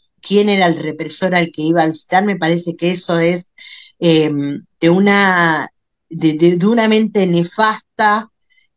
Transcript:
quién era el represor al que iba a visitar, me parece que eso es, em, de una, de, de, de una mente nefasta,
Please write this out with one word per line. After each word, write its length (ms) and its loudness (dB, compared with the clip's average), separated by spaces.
quién 280 0
era 180 2
el 100 0
represor 600 -4
al 160 -2
que 100 -10
iba 200 2
a 40 0
visitar, 380 -2
me 120 -2
parece 380 -2
que 160 -2
eso 300 -4
es, 320 -2
em, 640 0
de 100 2
una, 800 2
de, 260 -2
de, 220 2
de 100 0
una 220 2
mente 400 0
nefasta, 1000 -2